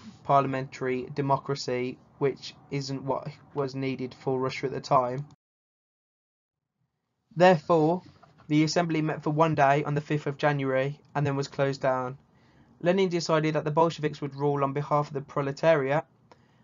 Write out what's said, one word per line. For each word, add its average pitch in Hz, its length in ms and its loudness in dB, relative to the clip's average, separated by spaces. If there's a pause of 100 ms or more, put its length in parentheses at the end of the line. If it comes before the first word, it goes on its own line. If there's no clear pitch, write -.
(260)
parliamentary 135 920 0
democracy, 135 800 -2 (220)
which - 340 -4 (160)
isn't 135 340 -6
what 139 260 -4 (240)
was 139 200 -2
needed 131 400 -4
for 135 240 -4
Russia 131 280 -4
at 127 80 -2
the 131 80 -6
time. 131 440 0 (2000)
Therefore, 170 680 4 (480)
the 151 160 4
assembly 160 360 0
met 151 220 -4
for 156 60 -2
one 156 260 2
day 143 300 4
on 147 100 -2
the 147 60 0
fifth 147 260 -4
of 143 100 -6
January 139 600 0 (160)
and 143 100 0
then 139 120 0
was 139 100 -4
closed 139 320 -2
down. 131 380 -2 (640)
Lenin 185 260 2
decided 156 480 0
that 151 80 -2
the 156 80 -2
Bolsheviks 156 480 0
would 139 160 -8
rule 143 300 0
on 135 80 -2
behalf 143 340 -2
of 151 60 -14
the 139 80 -6
proletariat, 156 840 0 (600)